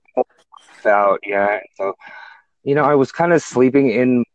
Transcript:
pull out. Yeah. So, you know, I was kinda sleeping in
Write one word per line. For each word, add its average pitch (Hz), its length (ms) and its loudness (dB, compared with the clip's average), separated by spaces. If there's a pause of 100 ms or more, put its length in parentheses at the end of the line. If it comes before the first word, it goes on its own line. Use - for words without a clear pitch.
(160)
pull 127 100 -2 (600)
out. 101 380 2
Yeah. 101 360 -2 (180)
So, 98 180 -6 (680)
you 139 120 -2
know, 147 80 0
I 143 120 2
was 135 160 0
kinda 170 280 0
sleeping 131 520 2
in 123 440 0